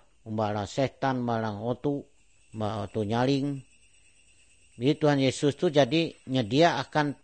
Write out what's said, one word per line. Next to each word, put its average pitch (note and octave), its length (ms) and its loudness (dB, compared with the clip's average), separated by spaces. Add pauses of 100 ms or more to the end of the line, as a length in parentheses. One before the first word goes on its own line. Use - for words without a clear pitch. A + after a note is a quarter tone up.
(240)
umba G#2+ 320 -2
la G#2 80 -2
setan, C3 580 -2
umba A#2 220 -2
lang G#2+ 160 -6
otu, B2+ 420 -4 (540)
umba G#2+ 320 -4
otu A2 160 -4
nyaling." C3+ 560 0 (1200)
Jadi B2+ 160 2
Tuhan D3 240 2
Yesus C3+ 400 0
tu F3+ 80 2
jadi D3 480 2 (160)
nyedia C3 480 2
akan C#3+ 440 -2